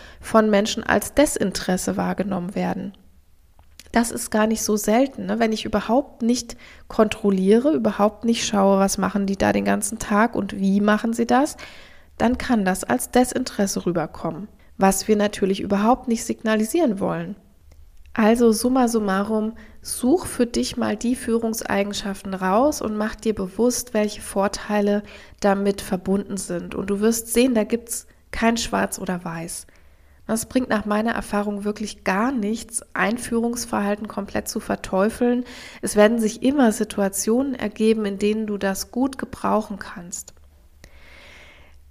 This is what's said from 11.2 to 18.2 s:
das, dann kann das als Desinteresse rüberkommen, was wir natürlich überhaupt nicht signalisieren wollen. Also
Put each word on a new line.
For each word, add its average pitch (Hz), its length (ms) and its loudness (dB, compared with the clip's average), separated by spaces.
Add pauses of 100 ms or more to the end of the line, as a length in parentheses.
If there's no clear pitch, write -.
das, 262 300 2 (640)
dann 240 200 2
kann 220 260 0
das 185 200 0
als - 260 -2
Desinteresse 247 760 0
rüberkommen, 170 640 -4 (280)
was 190 320 4
wir 214 80 4
natürlich 202 440 0
überhaupt 214 480 2
nicht 233 160 -2
signalisieren 220 760 0
wollen. 170 360 -4 (800)
Also 233 360 6